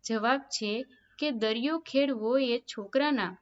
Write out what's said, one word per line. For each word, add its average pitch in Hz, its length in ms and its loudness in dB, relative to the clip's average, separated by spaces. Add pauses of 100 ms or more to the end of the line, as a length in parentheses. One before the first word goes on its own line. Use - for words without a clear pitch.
જવાબ 226 440 0
છે 208 220 -4 (480)
કે 294 120 0
દરિયો 233 480 0
ખેડવો 262 520 0 (120)
એ 240 160 0
છોકરાના 220 840 -2